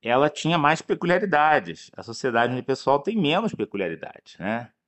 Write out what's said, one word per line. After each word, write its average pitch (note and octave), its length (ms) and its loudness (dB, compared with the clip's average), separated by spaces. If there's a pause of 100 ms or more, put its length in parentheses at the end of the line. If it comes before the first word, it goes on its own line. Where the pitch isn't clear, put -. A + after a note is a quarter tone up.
Ela C3 300 4
tinha D#3+ 260 -2
mais D3+ 240 2
peculiaridades. D#3 1120 0
A - 120 -16
sociedade A#2 480 0
unipessoal C3 480 0
tem G#3+ 160 -4
menos F3+ 360 0
peculiaridades, - 880 -8
né? A2+ 320 -6 (180)